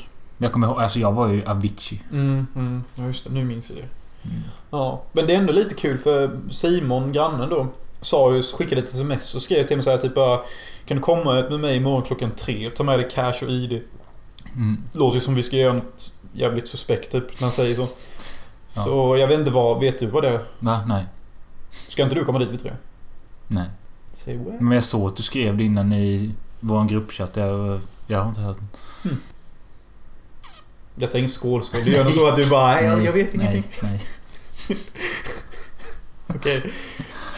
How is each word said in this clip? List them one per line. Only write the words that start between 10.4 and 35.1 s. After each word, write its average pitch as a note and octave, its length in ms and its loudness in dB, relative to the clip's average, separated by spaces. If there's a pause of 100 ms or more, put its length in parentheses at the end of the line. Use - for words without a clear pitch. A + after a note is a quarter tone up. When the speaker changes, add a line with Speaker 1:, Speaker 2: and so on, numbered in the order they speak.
Speaker 2:
"Kan C#3+ 120 -2
du C3 60 0
komma E3 300 4
med C3 260 2
mig D3 180 2
imorgon C3 260 2
klockan B2 320 -4
tre A2 320 -4
och A#2 80 -10
ta D#3+ 80 0
med C3+ 160 4
dig B2+ 100 0
cash B2 240 0 (100)
och B2+ 60 -4
I B2 180 -2
D?" A#2 140 -4 (720)
Speaker 1:
Mm. G#2+ 220 0 (160)
Speaker 2:
Låter B2 220 4
ju B2 60 2
som C#3 140 0
vi B2 80 2
ska C3+ 140 -2
göra B2+ 160 6
något - 400 -6 (200)
jävligt A#2+ 340 -2
suspekt, - 440 -4
typ, B2+ 160 -2 (140)
när - 0 -
han B2 100 2
säger A#2+ 240 2
så. B2 160 0
Speaker 1:
<laughs> - 60 -16 (800)
Ja. G#2+ 60 0
Speaker 2:
Så C3 360 4
jag C3+ 100 6
vet D3+ 120 4
inte C#3 120 2
vad, A#2 280 4
vet C3 200 2
du A#2+ 80 -2
vad C3+ 160 2
det C3+ 60 4
är? A#2 140 0 (160)
Speaker 1:
Va? A2 280 0
Nej. G2 180 0 (640)
Speaker 2:
Ska - 340 -2
inte C3 120 2
du D#3 100 0
komma C3 140 2
dit A#2+ 100 0
vid A#2+ 100 -6
tre? - 140 -8 (720)
Speaker 1:
Nej. F#2 180 -2 (480)
Speaker 2:
Say B2 240 -8
what? B2 240 -8
Speaker 1:
Men A#2+ 100 4
jag B2 120 6
såg G#2 240 0
att F#2+ 100 -4
du A2 60 -4
skrev G#2+ 340 0
det A2 60 2
innan G#2 300 4
i G2+ 380 2 (280)
vår G#2+ 260 2
gruppchatt. G#2+ 520 -2
Jag, G2+ 420 0 (280)
jag G#2 120 0
har G#2+ 100 0
inte G#2 120 -4
hört G2 160 -4
det. - 520 -10
Speaker 2:
Hmm. C3+ 120 -2 (1700)
Detta B2 180 -4
är B2 40 0
ingen B2+ 120 2
skålspel. B2 560 -2
Det B2 60 6
gör C#3+ 60 8
nog C3+ 80 6
Speaker 1:
Nej. D#3 80 6
Speaker 2:
så D#3 140 8
att C3+ 80 4
du C#3 140 6
bara, C3 180 8
"Nej, D3 180 6
jag, - 120 6
Speaker 1:
Nej. - 80 4
Speaker 2:
jag - 80 4
vet F#3+ 200 2
Speaker 1:
Nej. - 180 2
Speaker 2:
ingenting." G2+ 200 -2 (100)
Speaker 1:
Nej. G2+ 200 0 (680)
Speaker 2:
<laughs> F#3+ 100 -2 (1500)